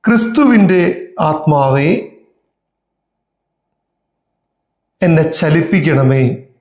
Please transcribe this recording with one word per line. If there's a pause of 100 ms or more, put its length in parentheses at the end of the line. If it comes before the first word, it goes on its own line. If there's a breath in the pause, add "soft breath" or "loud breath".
ക്രിസ്തുവിൻ്റെ (460)
ആത്മാവേ, (3250)
എന്നെ (160)
ചലിപ്പിക്കണമേ. (380)